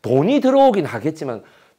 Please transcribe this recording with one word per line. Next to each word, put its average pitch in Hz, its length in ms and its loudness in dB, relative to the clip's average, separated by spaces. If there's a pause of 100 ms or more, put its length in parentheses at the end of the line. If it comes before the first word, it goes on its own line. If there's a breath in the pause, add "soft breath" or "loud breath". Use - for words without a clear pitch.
돈이 147 360 2
들어오긴 262 460 2
하겠지만, 127 580 -8 (360 soft breath)